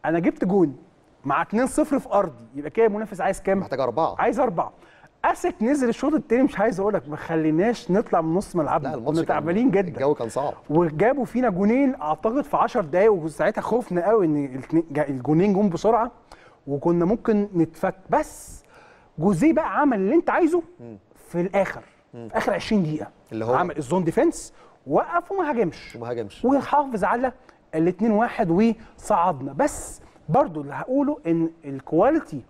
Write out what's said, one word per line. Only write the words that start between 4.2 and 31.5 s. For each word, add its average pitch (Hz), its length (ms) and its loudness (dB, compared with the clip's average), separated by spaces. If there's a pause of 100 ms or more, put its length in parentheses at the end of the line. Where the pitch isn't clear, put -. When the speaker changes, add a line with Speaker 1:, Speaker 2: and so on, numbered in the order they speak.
Speaker 1:
أربعة. 180 320 -2 (520)
اسك 349 360 0
نزل 254 280 2
الشوط 269 260 -2
التاني، 247 280 2
مش - 160 0
عايز 196 220 0
اقول 208 140 0
لك، 143 140 -4
ما 147 80 -8
خليناش 165 760 0
نطلع 196 300 2
من 160 140 -2
نص 190 220 -4
ملعبنا. 143 320 -2
Speaker 2:
لا، 156 60 -6
الماتش 127 220 -4
Speaker 1:
كنا - 100 2
Speaker 2:
كان، - 0 -
Speaker 1:
تعبانين 175 440 0
جدًا. 190 180 2
Speaker 2:
الجو 143 260 0
كان 117 140 -6
صعب. 127 260 -4 (160)
Speaker 1:
وجابوا 175 540 2
فينا 247 260 0
جونين 233 500 2
اعتقد 220 400 -2
في - 160 -4
عشر 220 280 2
دقايق، 185 280 4
وساعتها 160 500 -2
خفنا 180 460 0
قوي 214 180 4
ان 147 180 0
الاتنين 135 460 -2
جا-، 147 180 0
الجونين 151 440 2
جم 202 160 2
بسرعه، 220 420 2 (560)
وكنا 165 380 0
ممكن 208 520 0
نتفك. 165 380 0 (160)
بس - 520 -4 (560)
جوزيه 196 340 4
بقى 240 280 0
عمل 277 180 2
اللي 196 160 0
انت 339 160 2
عايزه 330 320 2 (180)
Speaker 2:
مم. 113 180 -16 (300)
Speaker 1:
في 170 120 -4
الاخر، 190 420 -2 (320)
Speaker 2:
مم. 117 140 -14
Speaker 1:
في - 100 -4
اخر 220 160 0
عشرين 196 280 0
دقيقه، 151 260 -4 (240)
Speaker 2:
اللي 110 120 -4
هو 120 100 2
Speaker 1:
عمل 160 240 0
الزون 160 260 -2
ديفنس، 277 480 0 (340)
وقف 339 460 0
وما 359 180 -2
هاجمش، 226 460 -4
Speaker 2:
وما 117 140 -8
هاجمش. - 340 -8
Speaker 1:
وحافظ 269 600 2
على 240 280 0 (420)
الاتنين 175 360 2
واحد 214 640 2 (240)
وصعدنا. 170 540 0
بس - 480 -4 (280)
برضو 170 320 2
اللي 139 140 -10
هقوله 262 520 -2
ان 165 240 2 (140)